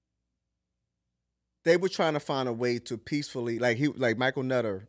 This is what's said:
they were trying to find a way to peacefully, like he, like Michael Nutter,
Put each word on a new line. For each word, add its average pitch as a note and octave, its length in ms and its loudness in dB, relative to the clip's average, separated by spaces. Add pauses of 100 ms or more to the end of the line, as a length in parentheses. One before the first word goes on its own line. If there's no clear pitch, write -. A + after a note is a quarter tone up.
(1600)
they E3+ 120 6
were F3+ 120 0
trying E3 260 2
to C#3+ 60 -2
find C3+ 280 -2
a A#2+ 40 -2
way A#2+ 280 0
to A#2 180 -8
peacefully, A#2+ 600 -4
like A#2+ 160 2
he, C#3+ 100 2
like A#2+ 320 0
Michael C3 240 0
Nutter, A#2 460 -2